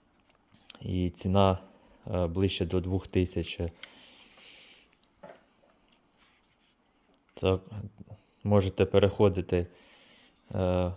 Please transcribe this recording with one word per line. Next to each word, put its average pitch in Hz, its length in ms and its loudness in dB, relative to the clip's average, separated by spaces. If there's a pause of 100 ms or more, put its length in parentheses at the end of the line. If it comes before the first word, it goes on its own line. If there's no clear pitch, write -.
(800)
І 90 280 -2
ціна, 95 480 2 (560)
е, 90 140 0
ближче 92 380 -2
до 90 140 -2
двох 90 280 -4
тисяч. - 520 -2 (3750)
Так, 92 280 0 (840)
можете 101 420 4
переходити, 95 720 2 (960)
е, 90 420 0